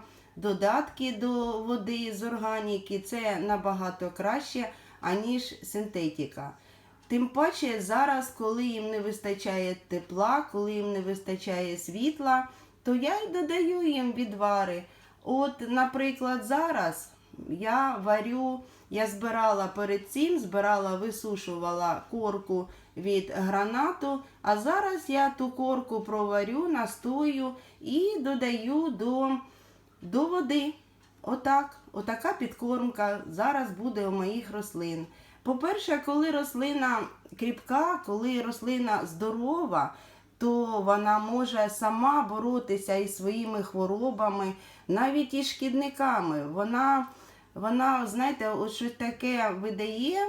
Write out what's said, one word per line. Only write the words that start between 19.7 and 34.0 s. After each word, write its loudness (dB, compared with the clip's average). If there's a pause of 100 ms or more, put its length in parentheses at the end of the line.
цим, 2
збирала, 2
висушувала -2
корку -2 (280)
від 0
гранату, 0 (220)
а 4
зараз 0
я 4
ту -2
корку -2
проварю, 0
настою 0 (280)
і 2
додаю 0
до, 0 (720)
до 2
води. 0 (480)
Отак, 0 (160)
отака -2
підкормка -2
зараз 0
буде -2